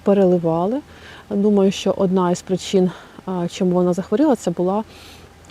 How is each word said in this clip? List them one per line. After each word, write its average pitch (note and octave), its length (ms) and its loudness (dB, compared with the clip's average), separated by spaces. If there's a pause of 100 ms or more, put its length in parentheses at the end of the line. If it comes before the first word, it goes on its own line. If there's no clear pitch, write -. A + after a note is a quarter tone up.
переливали. F3+ 760 2 (500)
Думаю, G3+ 420 2
що - 260 -2
одна F#3 340 2
із F3 100 -4
причин, F#3 500 0 (360)
е, F#3 40 -6 (200)
чому F3+ 200 -2
вона F3+ 220 2
захворіла, A3+ 420 0
це - 160 -4
була F#3 320 -2 (680)